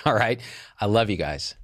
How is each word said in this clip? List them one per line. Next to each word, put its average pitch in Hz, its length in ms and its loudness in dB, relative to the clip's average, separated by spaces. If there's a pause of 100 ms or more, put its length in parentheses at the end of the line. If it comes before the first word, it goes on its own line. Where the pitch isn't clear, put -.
All 139 100 4
right. 117 260 2 (400)
I 107 60 0
love 107 240 4
you 98 60 -2
guys. 76 480 -6